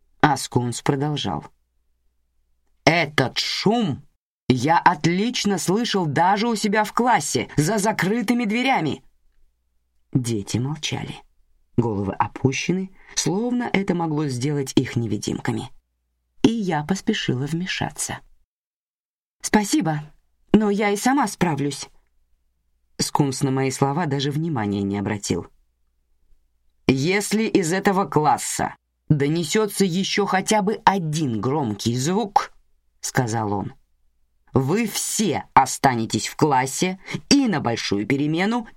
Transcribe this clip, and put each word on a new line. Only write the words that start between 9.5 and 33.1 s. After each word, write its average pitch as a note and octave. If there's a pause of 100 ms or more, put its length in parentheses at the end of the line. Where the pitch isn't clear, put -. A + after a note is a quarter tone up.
Дети A2+
молчали. C#3+ (600)
Головы G2+
опущены, E3+ (240)
словно A#3+
это G3
могло D#3
сделать C3+
их C3
невидимками. A2+ (720)
И B3+
я F#3
поспешила D3+
вмешаться. - (1200)
"Спасибо, G3+ (520)
но G#3+
я G#3
и G3+
сама B3+
справлюсь". C#3+ (1080)
Скунс -
на C3+
мои C3+
слова C#3
даже C#3+
внимания B2+
не G2+
обратил. G2+ (1400)
"Если F#3+
из F#3
этого F#3+
класса - (340)
донесется E3
еще F#3+
хотя F#3+
бы G3
один D#3
громкий A#2
звук, — F#3 (480)
сказал A2